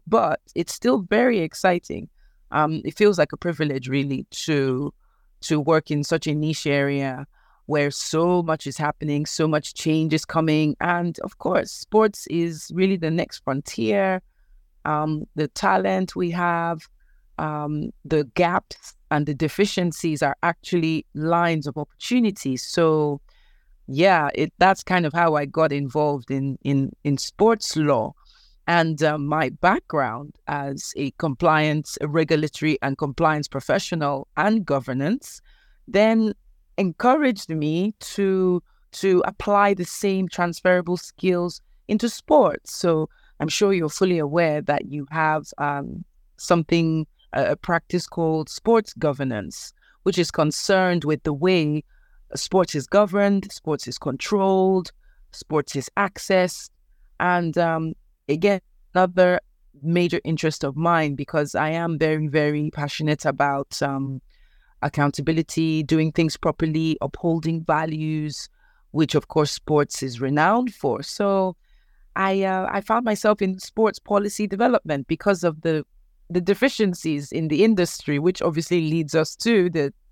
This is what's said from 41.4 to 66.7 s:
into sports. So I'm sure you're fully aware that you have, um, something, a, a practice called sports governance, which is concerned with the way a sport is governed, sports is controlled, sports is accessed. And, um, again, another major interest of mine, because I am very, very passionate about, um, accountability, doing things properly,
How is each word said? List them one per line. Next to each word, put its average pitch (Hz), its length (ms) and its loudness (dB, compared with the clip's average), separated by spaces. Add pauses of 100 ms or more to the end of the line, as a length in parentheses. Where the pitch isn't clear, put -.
into 214 200 0
sports. - 640 2
So 160 360 0 (300)
I'm 151 100 -2
sure 196 240 2
you're 165 160 0
fully 180 300 2
aware 151 420 0
that - 240 -2
you 143 260 -8
have, 156 340 0 (120)
um, 143 480 -6 (320)
something, 160 680 2 (280)
a, - 180 2
a - 40 -2
practice - 520 -2
called 160 420 -2
sports - 440 0
governance, 131 800 -4 (300)
which 190 140 0
is 175 140 2
concerned 175 720 2
with 151 200 0
the 151 100 -2
way 151 500 2 (480)
a 139 60 -8
sport 185 360 0
is 139 140 -4
governed, 202 640 2
sports - 360 -6
is 120 100 -10
controlled, 190 920 0 (400)
sports - 440 -4
is 135 220 -6
accessed. 190 720 0 (500)
And, 175 380 0
um, 160 360 0 (360)
again, 185 320 2 (320)
another 180 480 4 (420)
major 175 400 2
interest 160 400 -2
of 139 120 -4
mine, 160 400 2
because 147 380 -2
I 151 160 0
am 165 300 -2
very, 156 280 2
very 147 440 0
passionate 151 540 -2
about, 139 560 -2
um, 135 400 -4 (640)
accountability, 156 1000 0
doing 156 280 2
things 160 260 0
properly, 160 640 0